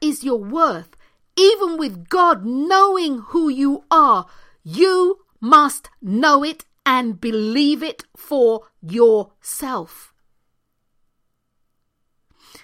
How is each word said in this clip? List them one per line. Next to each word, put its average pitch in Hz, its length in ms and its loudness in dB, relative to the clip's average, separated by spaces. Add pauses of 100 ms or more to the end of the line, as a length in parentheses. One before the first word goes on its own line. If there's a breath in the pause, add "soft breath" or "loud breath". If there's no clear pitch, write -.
is 294 240 -4
your 254 140 -2
worth, 214 580 -4 (400)
even 381 420 2
with 196 300 -8
God 339 360 2
knowing 330 760 0 (100)
who 330 200 -2
you 277 420 -2
are, 269 360 4 (360 soft breath)
you 370 580 0 (200)
must 285 480 -2 (120)
know 277 440 0
it 320 200 -10 (200)
and 247 360 -2
believe 233 640 -2
it - 220 -12 (120)
for 233 500 0 (160)
yourself. 214 1300 -2 (2500 soft breath)